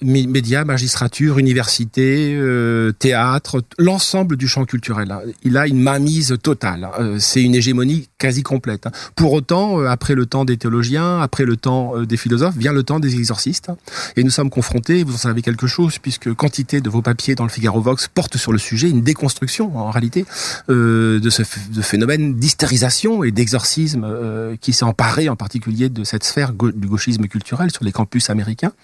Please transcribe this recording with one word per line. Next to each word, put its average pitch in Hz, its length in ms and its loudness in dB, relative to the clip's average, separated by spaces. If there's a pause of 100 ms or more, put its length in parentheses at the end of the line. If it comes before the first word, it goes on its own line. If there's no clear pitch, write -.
mi-, 131 240 2
médias, 131 380 0
magistrature, 135 760 0
université, 131 960 2
euh, 117 580 0
théâtre, 127 680 0
t-, 117 60 -6 (120)
l'ensemble 185 580 2
du 131 120 -2
champ 135 160 0
culturel, 107 480 -4
hein. 98 80 -8 (220)
Il 127 140 2
a 147 100 4
une 131 140 2
mainmise 139 640 2
totale, 95 420 -2
hein. 90 140 -10
Euh, 104 200 -2
c'est 127 240 2
une 123 120 4
hégémonie 127 540 2 (100)
quasi 135 240 0
complète, 123 440 -4
hein. - 60 -8 (220)
Pour 156 180 4
autant, 175 480 2
euh, 135 60 2
après 123 280 0
le 127 120 2
temps 135 180 0
des 123 120 0
théologiens, 127 640 0
après 139 240 0
le 117 120 2
temps, 127 400 -2
euh, 117 100 -2
des 113 100 -2
philosophes, 127 400 0
vient 127 160 0
le 139 100 2
temps 143 160 0
des 139 160 0
exorcistes, 117 540 -2
hein. 175 80 -6 (400)
Et 123 80 4
nous 131 60 4
sommes 139 200 0
confrontés, 156 540 0
vous 131 100 -4
en 117 40 -4
savez 117 240 -2
quelque 120 240 -2
chose, 160 320 0
puisque 123 360 -4
quantité 143 460 0
de 117 100 -2
vos 113 120 0
papiers 120 320 0
dans 120 100 -2
le 113 60 -2
Figaro 113 300 0
Vox 123 280 0
portent 147 280 -2
sur 117 160 0
le 110 60 4
sujet, 117 320 0
une 123 120 4
déconstruction, 143 720 -2
en 107 140 -4
réalité, 120 360 0 (440)
euh, 113 500 4
de 113 100 2
ce 113 120 2
ph-, 104 280 -8
de 110 120 -2
phénomène 139 520 0
d'hystérisation 135 880 0
et 120 80 2
d'exorcisme, 123 720 0
euh, 113 560 -6
qui 127 120 -2
s'est - 120 2
emparé 123 440 0
en 120 80 -2
particulier 113 520 -2
de 113 160 -6
cette 110 200 -4
sphère 135 280 -2
gau-, 110 200 0
du 101 160 -4
gauchisme 107 380 0
culturel 127 440 -2
sur - 140 -8
les 101 80 -2
campus 117 380 -2
américains. 107 420 -2 (100)